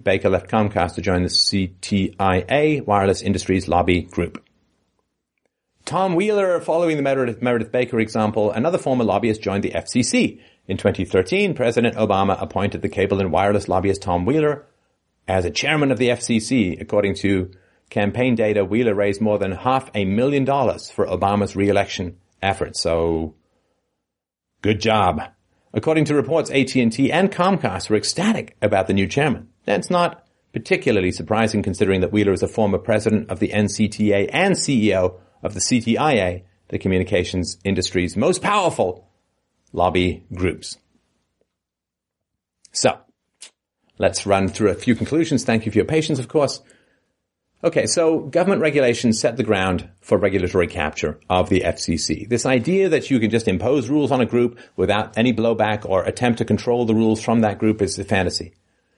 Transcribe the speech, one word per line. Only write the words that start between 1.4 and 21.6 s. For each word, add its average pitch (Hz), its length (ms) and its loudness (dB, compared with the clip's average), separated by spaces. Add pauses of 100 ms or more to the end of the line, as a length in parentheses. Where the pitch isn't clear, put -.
T 98 400 -2
I 92 280 2
A, 147 340 2
Wireless 98 400 0
Industries 95 440 0
Lobby 87 360 2
Group. - 420 -8 (1400)
Tom 185 280 0
Wheeler, 190 460 2
following 160 380 0
the 139 40 0
Meredith, 131 380 0
Meredith 120 320 0
Baker 123 260 0
example, 107 520 0
another 165 280 0
former 131 240 0
lobbyist 107 400 0
joined 98 220 -2
the - 100 -4
F 82 140 -6
C 123 140 0
C. 226 380 0 (280)
In 95 80 -4
twenty 95 300 0
thirteen, 180 480 2
President 117 420 0
Obama 98 440 2
appointed 95 420 -4
the 98 60 0
cable 98 300 0
and 95 140 -2
wireless 98 340 2
lobbyist 92 360 0
Tom 87 240 -2
Wheeler 151 400 0 (600)
as 92 180 0
a 87 60 -4
chairman 147 400 0
of 117 80 0
the 120 120 2
F 120 100 0
C 117 180 0
C, 110 400 0
according 101 380 0
to 95 340 0 (380)
campaign 117 460 0
data. 107 300 2
Wheeler 107 300 0
raised 101 280 0
more 104 160 2
than 95 140 -4
half 127 420 -2
a 104 100 -2
million 127 400 0
dollars 127 460 -2
for - 160 -2
Obama's 98 500 -2
re-election 98 600 -2 (240)